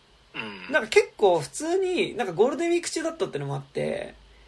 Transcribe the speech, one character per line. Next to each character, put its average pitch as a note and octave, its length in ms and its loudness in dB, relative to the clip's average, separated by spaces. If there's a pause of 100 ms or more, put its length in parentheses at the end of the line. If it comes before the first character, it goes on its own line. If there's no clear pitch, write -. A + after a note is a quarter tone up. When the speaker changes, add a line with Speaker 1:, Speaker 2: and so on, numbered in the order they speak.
(340)
Speaker 1:
う G3+ 360 -12
ん。 - 20 -8
Speaker 2:
な D4+ 80 4
ん - 20 2
か G#3+ 60 -8
結 G#4 280 4
構 F3+ 240 6
普 C#3+ 80 -6
通 E4 300 -2
に、 F4+ 380 0
な A#3 80 0
ん - 20 -4
か F3+ 60 -4
ゴ F3+ 140 4
ー C4+ 40 2
ル D4+ 60 -2
デ E4+ 120 0
ン - 20 0
ウ E4+ 40 2
ィ F4 40 2
ー E4+ 40 -6
ク - 80 -8
中 E4 120 -4
だ D#4+ 80 -2
っ D#4+ 60 -8
た F#3 100 -2
っ - 20 -2
て - 100 -6
の C#3+ 80 -6
も C#3+ 100 -4
あ - 20 -6
っ C#3 40 -10
て、 - 520 -6 (340)